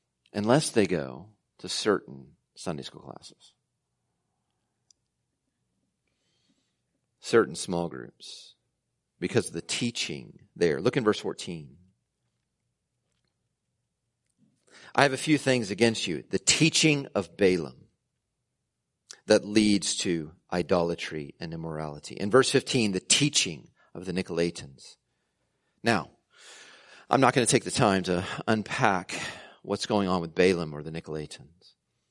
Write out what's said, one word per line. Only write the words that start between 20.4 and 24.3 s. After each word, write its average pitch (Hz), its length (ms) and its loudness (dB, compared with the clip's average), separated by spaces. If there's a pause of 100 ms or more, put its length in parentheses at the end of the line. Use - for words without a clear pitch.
idolatry 85 840 -2
and 82 140 -10
immorality. 82 640 -10
In 101 140 -4
verse 127 220 6
fifteen, 113 400 2
the 92 80 0
teaching - 720 0 (240)
of 90 120 -14
the 92 80 -6
Nicolaitans. 85 840 -4 (880)